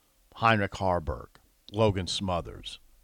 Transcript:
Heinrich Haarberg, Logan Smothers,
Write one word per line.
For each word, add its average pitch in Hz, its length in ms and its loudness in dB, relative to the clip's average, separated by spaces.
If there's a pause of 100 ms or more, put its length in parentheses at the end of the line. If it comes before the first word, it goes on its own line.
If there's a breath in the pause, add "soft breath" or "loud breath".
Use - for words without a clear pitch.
(360)
Heinrich 110 380 4
Haarberg, 82 540 -2 (440)
Logan 101 340 2
Smothers, 87 720 -6 (240)